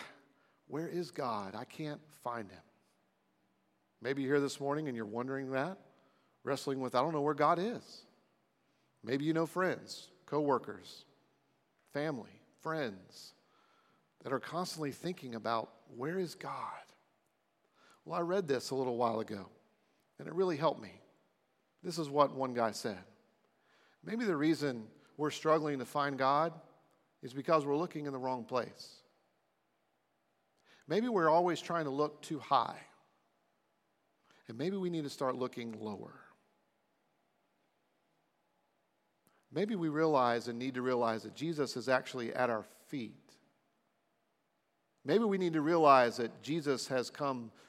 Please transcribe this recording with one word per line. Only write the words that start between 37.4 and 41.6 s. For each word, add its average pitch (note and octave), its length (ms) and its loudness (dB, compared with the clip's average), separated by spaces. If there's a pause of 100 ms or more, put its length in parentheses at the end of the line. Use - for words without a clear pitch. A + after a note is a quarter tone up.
Maybe G3+ 240 0
we E3+ 120 0
realize B2+ 600 4
and A#2 100 -4
need B2+ 160 -4
to B2 80 -2
realize A#2+ 420 2
that G#2 100 -12
Jesus D3 420 -2